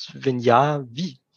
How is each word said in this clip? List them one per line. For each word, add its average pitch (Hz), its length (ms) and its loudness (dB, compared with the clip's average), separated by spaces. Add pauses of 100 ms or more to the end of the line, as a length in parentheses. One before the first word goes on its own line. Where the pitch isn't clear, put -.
(140)
wenn 131 260 -4
ja, 135 500 2
wie? 135 280 -10 (180)